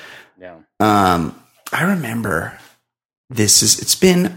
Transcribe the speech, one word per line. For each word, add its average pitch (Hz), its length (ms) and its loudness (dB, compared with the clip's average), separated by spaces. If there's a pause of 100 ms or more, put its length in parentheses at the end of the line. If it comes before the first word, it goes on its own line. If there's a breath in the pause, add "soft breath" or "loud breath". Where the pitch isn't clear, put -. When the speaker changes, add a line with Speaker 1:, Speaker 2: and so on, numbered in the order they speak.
(420 loud breath)
Speaker 1:
Yeah. 90 140 -20 (240)
Speaker 2:
Um, 95 600 2 (320)
I 147 120 -4
remember 117 760 -4 (720 loud breath)
this 110 320 2
is, 113 180 0
it's - 140 -4
been, 180 440 2